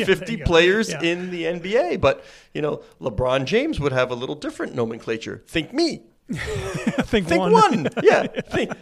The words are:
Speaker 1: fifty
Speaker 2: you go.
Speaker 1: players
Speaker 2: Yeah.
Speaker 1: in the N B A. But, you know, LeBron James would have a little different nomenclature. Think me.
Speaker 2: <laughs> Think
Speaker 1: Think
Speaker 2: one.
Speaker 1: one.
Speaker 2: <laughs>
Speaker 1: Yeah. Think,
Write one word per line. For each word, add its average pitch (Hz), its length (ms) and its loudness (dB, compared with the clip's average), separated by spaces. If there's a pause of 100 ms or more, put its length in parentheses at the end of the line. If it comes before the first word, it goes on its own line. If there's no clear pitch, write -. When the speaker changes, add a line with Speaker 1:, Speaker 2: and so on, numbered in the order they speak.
Speaker 1:
fifty 185 280 0
Speaker 2:
you 226 60 -6
go. 156 60 -6
Speaker 1:
players 180 460 4
Speaker 2:
Yeah. 156 120 -6
Speaker 1:
in 175 280 -2
the 170 160 -4
N 170 140 -4
B 190 180 -2
A. 330 180 0
But, 139 280 2 (280)
you 151 80 -6
know, 151 220 -4 (180)
LeBron 127 460 0
James 247 340 0
would 139 120 0
have 127 180 2
a 127 40 -6
little 131 200 -6
different - 400 -8
nomenclature. 113 720 -6
Think - 260 -4
me. 302 300 -2 (260)
Speaker 2:
<laughs> 254 40 -6
Think 381 960 -2
Speaker 1:
Think 339 120 2
Speaker 2:
one. - 120 2
Speaker 1:
one. 381 420 6
Speaker 2:
<laughs> 202 80 -4
Speaker 1:
Yeah. 370 240 4
Think, - 560 -4